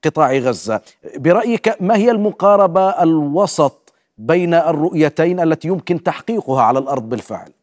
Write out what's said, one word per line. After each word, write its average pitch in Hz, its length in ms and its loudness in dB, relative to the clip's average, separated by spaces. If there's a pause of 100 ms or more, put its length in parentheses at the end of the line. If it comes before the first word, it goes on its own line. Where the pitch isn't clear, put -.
قطاع 151 280 0
غزة. 113 480 -2 (360)
برأيك، 220 640 0
ما 196 160 0
هي 220 140 2
المقاربة 196 800 2 (140)
الوسط 156 920 0 (260)
بين 170 360 0
الرؤيتين 165 840 0
التي 160 280 -2
يمكن 175 340 -4
تحقيقها 156 600 -2
على 120 160 2
الأرض 131 300 -6
بالفعل؟ 110 400 -10 (140)